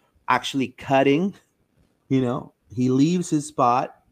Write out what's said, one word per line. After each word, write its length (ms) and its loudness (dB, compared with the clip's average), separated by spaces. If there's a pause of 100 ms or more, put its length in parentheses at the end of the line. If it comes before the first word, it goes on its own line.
(300)
actually 400 -2
cutting, 640 0 (720)
you 140 0
know, 320 -6 (160)
he 200 -2
leaves 420 2
his 160 -2
spot. 480 0 (160)